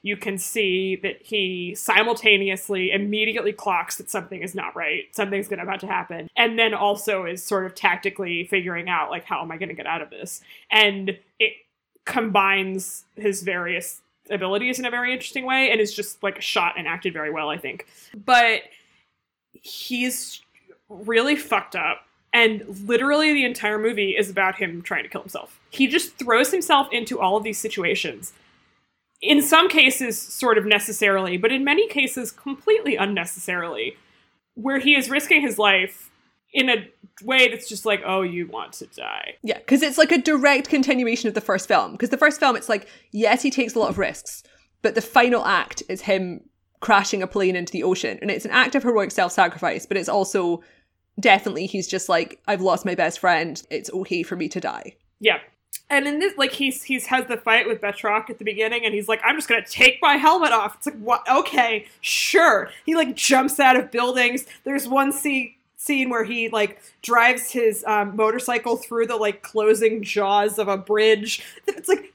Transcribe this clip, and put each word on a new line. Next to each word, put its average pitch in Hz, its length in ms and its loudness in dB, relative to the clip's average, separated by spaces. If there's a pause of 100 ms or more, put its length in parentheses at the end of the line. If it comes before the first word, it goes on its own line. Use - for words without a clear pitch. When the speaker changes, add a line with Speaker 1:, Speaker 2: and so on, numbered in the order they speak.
Speaker 1:
you 208 120 -4
can 202 220 -6
see 190 640 -2
that - 180 -8
he 185 540 -4
simultaneously 196 1160 2
immediately 214 600 -2
clocks 185 460 -4
that - 120 -14
something 180 320 -10
is 170 140 -10
not - 220 -8
right, 170 360 -6
something's 202 360 -4
gonna, 175 140 -8
about 190 180 -8
to 185 60 -10
happen, 175 500 -8
and 226 200 2
then 220 160 2
also 202 520 -2
is 180 180 -8
sort 190 220 -2
of 185 100 -10
tactically 180 720 -2
figuring 175 420 -4
out, 160 240 -2
like, 170 140 -8
"How 170 160 -4
am 165 100 -10
I 160 60 -10
gonna 175 160 -10
get - 120 -12
out 160 160 -6
of 151 100 -14
this?" - 280 -14 (320)
And 196 460 2 (220)
it 220 140 2 (520)
combines 196 1000 0 (140)
his 202 260 -2
various 180 580 -6 (280)
abilities 208 500 -2
in 254 60 -6
a 240 60 -4
very 247 200 -2
interesting 254 340 -6
way 262 260 2
and 220 100 2
is 208 120 -2
just, - 300 -10
like, 196 180 -6
shot 175 360 -2
and 165 100 -8
acted 175 240 -4
very 151 200 -6
well, 156 180 -4
I 151 80 -6
think. - 280 -12 (300)
But 233 460 4 (920)
he's - 880 -8 (460)
really 226 480 0
fucked - 400 -2
up. 165 300 -4 (260)
And 214 560 2
literally 285 460 4
the 285 100 2
entire 214 360 -2
movie 208 360 0
is 196 140 0
about 190 280 0
him 170 260 -6
trying 165 180 -4
to - 80 -14
kill - 120 -10
himself. - 380 -16 (120)
He 269 160 2
just - 320 -2
throws 247 320 2
himself 311 400 2
into 240 280 -4
all 190 180 2
of 214 60 -2
these 214 140 -6
situations, 175 760 -4 (840)
in 285 220 4
some 320 260 4
cases 262 540 2
sort - 380 0
of 190 80 0
necessarily, 202 720 0
but 220 140 0
in 262 120 0
many 320 240 2
cases 262 440 -4
completely 370 640 -2
unnecessarily, 175 1000 -4 (560)
where 269 240 -4
he 277 180 4
is 262 140 0
risking 294 320 2
his 240 160 -2
life 196 540 0 (420)
in 262 160 2
a 220 180 -2 (360)
way 254 240 4
that's 190 200 -6
just 214 160 -10
like, 202 220 0
"Oh, 190 160 0
you 175 240 -6
want 107 280 -12
to - 120 -16
die." 53 560 -12
Speaker 2:
Yeah, - 200 -4
'cause 262 200 2
it's, 285 160 0
like, 311 140 6
a 339 80 4
direct 285 500 2
continuation 254 600 0
of 208 40 -4
the 214 80 -4
first 190 260 -2
film. 117 300 2
'Cause 240 120 -2
the 269 80 0
first 302 220 2
film, 262 160 2
it's 214 140 -8
like, 208 160 -2 (260)
yes, 214 300 2
he 285 80 0
takes 240 240 -2
a 233 60 0
lot 208 100 2
of 175 80 -4
risks, - 460 -6 (400)
but 220 100 2
the 226 80 2
final 240 440 4
act - 440 -2
is 190 120 -6
him 190 460 -2 (320)
crashing 196 440 2
a 185 40 -4
plane 185 280 0
into 180 180 -6
the 180 80 -4
ocean. 185 400 -2
And 208 80 -4
it's - 160 -4
an 208 60 -8
act 254 240 4
of 277 80 0
heroic 220 260 2
self-sacrifice, 170 800 0
but 196 100 -2
it's 185 120 -4
also 185 540 0 (560)
definitely, 196 460 2
he's 190 240 -6
just - 180 -6
like, 170 400 0
"I've 202 140 -2
lost 180 240 2
my 180 100 -2
best 170 240 -2
friend. 165 500 0
It's - 220 -8
okay 185 320 -4
for - 140 -8
me 170 100 -4
to 180 140 -8
die." 60 340 -8 (240)
Speaker 1:
Yeah. 202 200 2 (500)
And 277 180 2
in 294 120 -2
this, 381 180 -2
like, 269 160 0
he's, 269 300 -4
he's 262 240 -4
has 254 180 2
the 247 100 -4
fight 226 320 2
with 220 140 -4
Betrock 208 480 -2
at 226 100 -14
the 208 60 -14
beginning, 220 400 -2
and 214 80 -2
he's 208 160 -4
like, 220 160 0
"I'm 262 100 4
just 311 140 -6
gonna 226 160 2
take 254 360 4
my 294 140 6
helmet 311 380 4
off." 208 240 0
It's - 80 -14
like, 285 140 -6
"What? 226 300 0
Okay, 240 580 2 (120)
sure." - 720 4 (140)
He, 320 100 0
like, 311 200 2
jumps 262 440 4
out 262 160 8
of 254 160 0
buildings. 247 540 2 (180)
There's 277 240 -2
one 269 240 4
scene, 269 440 -2 (200)
scene 262 340 -2
where 233 140 0
he, 233 240 -4
like, 214 340 -2 (200)
drives 247 500 2
his, 226 340 0
um, 208 300 0
motorcycle 233 640 0
through 233 300 -2
the, 233 100 -4
like, 208 240 -2
closing 220 600 2
jaws 202 560 2
of 202 120 0
a 196 80 0
bridge. 214 640 2 (260)
It's 392 220 -4
like, - 260 0